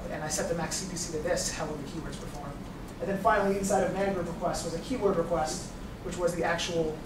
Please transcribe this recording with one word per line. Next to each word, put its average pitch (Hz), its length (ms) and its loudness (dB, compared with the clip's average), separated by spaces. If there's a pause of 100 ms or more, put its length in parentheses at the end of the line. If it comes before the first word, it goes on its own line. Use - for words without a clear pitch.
(120)
and 156 100 -6
I 156 60 -4
set - 200 0
the 165 60 2
max 170 220 -2
C 185 140 -4
P 175 60 -4
C 156 220 -2
to - 60 -4
this, 175 280 2
how 160 140 -4
would 151 180 -4
the - 60 -8
keywords 143 280 -6
perform? - 340 -8 (480)
And 180 100 0
then 190 80 2
finally, 202 400 6
inside 190 240 4
of 170 80 2
an 185 60 0
ad 196 180 2
group 170 140 -2
request 170 360 -2
was 165 100 -4
a - 60 -2
keyword 208 360 2
request, 165 520 0 (360)
which - 120 -4
was - 200 2
the 165 80 2
actual 165 600 0